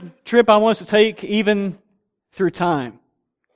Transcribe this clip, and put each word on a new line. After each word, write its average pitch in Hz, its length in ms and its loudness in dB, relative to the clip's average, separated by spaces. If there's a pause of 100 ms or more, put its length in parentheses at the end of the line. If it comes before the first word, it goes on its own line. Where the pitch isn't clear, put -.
(240)
trip 233 240 2
I 214 100 6
want 220 140 2
us 202 60 -6
to 180 80 -16
take 214 380 0
even 202 520 -2 (540)
through 180 200 -4
time. 151 500 -4 (560)